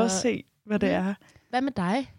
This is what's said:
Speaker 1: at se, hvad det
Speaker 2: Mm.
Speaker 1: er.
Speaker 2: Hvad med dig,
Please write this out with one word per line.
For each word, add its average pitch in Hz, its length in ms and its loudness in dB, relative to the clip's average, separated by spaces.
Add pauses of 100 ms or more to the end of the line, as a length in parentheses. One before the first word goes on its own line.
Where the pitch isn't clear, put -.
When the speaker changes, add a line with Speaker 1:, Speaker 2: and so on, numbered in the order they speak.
Speaker 1:
at 226 60 2
se, 202 340 0 (200)
hvad 208 140 0
det 190 100 2
Speaker 2:
Mm. 175 60 2 (140)
Speaker 1:
er. 202 60 -2 (360)
Speaker 2:
Hvad 254 120 0
med 277 100 -2
dig, 202 460 -2